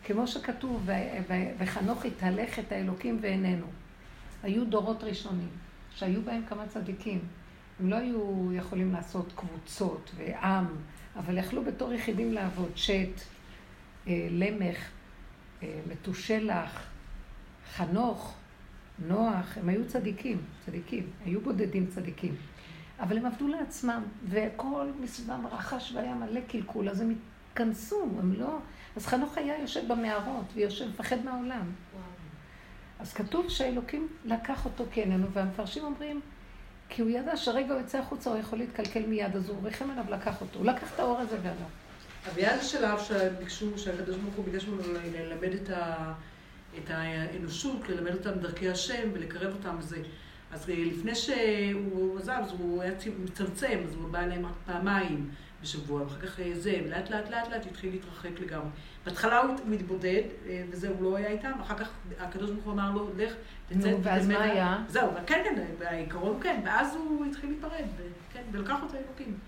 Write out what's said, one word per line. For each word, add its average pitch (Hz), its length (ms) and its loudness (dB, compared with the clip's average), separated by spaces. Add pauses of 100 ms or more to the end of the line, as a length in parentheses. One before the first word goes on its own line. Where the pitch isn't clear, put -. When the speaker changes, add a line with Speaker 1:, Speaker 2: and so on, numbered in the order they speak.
Speaker 1:
כמו 214 220 2
שכתוב, 247 580 -2
"ו-, 190 80 2 (360)
ו-, 185 60 2 (240)
וחנוך 196 460 2
התהלך 214 540 2
את 214 140 -4
האלוקים 196 480 0
ואיננו." 190 460 2 (760)
היו 208 220 2
דורות 214 400 2
ראשונים, 185 440 -2 (460)
שהיו 190 280 2
בהם 233 260 -2
כמה 214 200 -4
צדיקים. 196 500 -2 (640)
הם 185 100 4
לא 214 60 4
היו 208 560 2
יכולים 185 400 2
לעשות 180 440 -2
קבוצות 165 800 -2
ועם, 185 500 2 (500)
אבל 180 220 2
יכלו 233 260 0
בתור 240 280 0
יחידים 226 400 2
לעבוד. 180 420 0
שת, 190 460 2 (880)
אה, 170 220 4
למך, 185 460 2 (840)
אה, 156 180 -6 (100)
מתושלח, 185 960 0 (880)
חנוך, 196 600 2 (640)
נוח, 196 600 2
הם 180 100 2
היו 220 180 4
צדיקים, 214 560 0 (240)
צדיקים, 180 400 -4 (180)
היו 185 160 2
בודדים 196 460 2
צדיקים. 175 500 -2 (640)
אבל 190 180 2
הם 240 80 2
עבדו 277 220 0
לעצמם, 247 540 0 (260)
וכל 240 580 2 (140)
מסביבם 240 500 -4
רחש 240 420 -4
והיה 247 220 -2
מלא 226 340 -2
קלקול, 196 400 -2
אז 196 120 0
הם 226 140 4 (360)
התכנסו, 240 520 2 (160)
הם 185 140 6
לא... 269 260 0 (380)
אז 214 100 -6
חנוך 269 320 2
היה 294 220 0
יושב 247 320 -2
במערות, 226 520 0 (100)
ויושב 208 340 2
מפחד 233 360 0
מהעולם. 254 380 -2 (300)
Speaker 2:
וואו. 190 100 -12 (960)
Speaker 1:
אז - 140 -8
כתוב 330 360 0
שהאלוקים 269 600 0 (160)
לקח 233 400 0
אותו 247 280 -2
כעינינו, 190 400 4
והמפרשים 196 520 0
אומרים, 294 360 -2 (680)
כי - 140 0
הוא 226 80 4
ידע 277 260 2
שרגע 262 380 2
הוא 262 60 2
יצא 262 180 -2
החוצה, 269 320 -2
הוא 220 80 2
יכול 220 200 -2
להתקלקל 220 480 0
מיד, 202 300 2
אז 185 120 0
הוא 202 140 -2
ריחם 220 280 -2
עליו, 247 200 -2
לקח 196 300 0
אותו. 190 180 -6
הוא 190 80 4
לקח - 280 2
את 302 60 0
האור 247 180 4
הזה 220 240 0
והלך. 175 140 -2 (680)
Speaker 3:
אבל 175 160 -4
היה 220 120 8
איזה 269 100 0
שלב 214 340 4
שביקשו, 196 800 2
שהקדוש 185 380 -2
ברוך 202 180 -2
הוא 196 100 0
ביקש 190 200 0
ממנו 196 180 -2 (100)
ל-, 170 240 -2
ללמד 165 360 0 (100)
את 185 80 -4
ה-, 165 420 0 (680)
את 156 120 -8
האנושות, 160 1000 -2
ללמד 175 240 0
אותם 190 180 0 (100)
דרכי 175 300 0
השם 226 420 0
ולקרב 175 400 -2
אותם 175 260 -4
וזה. 156 240 -6 (500)
אז, 160 180 -6
אה, 175 60 4
לפני 170 380 2
שהוא 202 1040 4
עזב, 226 140 -2 (120)
אז - 140 -4
הוא 175 240 2
היה 190 140 0
צי-, 220 140 -4 (140)
מצמצם, 190 540 0 (100)
אז 156 60 -4
הוא 160 160 -4
בא 175 100 0
אליהם 180 260 0
רק 170 60 -4 (140)
פעמיים 175 640 2 (320)
בשבוע, 143 400 -2
ואחר 139 180 -4
כך, 185 200 -6
אה, 175 140 0
זה, 180 300 2
ולאט, 175 260 -2
לאט, 214 200 -2
לאט, 233 200 0
לאט 214 160 -2
התחיל 185 240 -4
להתרחק 180 500 -6
לגמרי. 156 280 -4 (360)
בהתחלה 240 340 6
הוא 269 160 6
הת-, - 120 -2
הוא 214 80 4
התבודד, 185 480 2 (260)
אה, 180 220 -4
וזה, 180 180 -4
הוא 185 140 0
לא 190 140 4
היה 208 120 2
איתם, 214 240 -2 (100)
אחר 208 160 -4
כך 220 100 -2 (320)
הקדוש 190 300 -2
ברוך 208 140 -2
הוא 208 80 -2
אמר 202 180 4
לו, 208 260 0
"לך, 220 160 2 (360)
תצא, 196 220 6
Speaker 1:
נו, 190 120 6
ואז 190 240 6
Speaker 3:
תתעמק." 202 120 8
Speaker 1:
מה 214 60 6
היה? 196 440 6
Speaker 3:
זהו, 196 220 6
אבל 175 160 -2
כן, 330 180 6
כן, 269 180 4 (160)
בעיקרון 175 640 0
כן, 277 220 4
ואז 285 320 4
הוא 302 300 2
התחיל 285 240 -2
להיפרד, 311 340 -2 (120)
ו-, 180 60 -6 (300)
כן, 262 100 -10 (100)
ולקח 214 300 2
אותו 277 140 -4
אלוקים 262 520 -6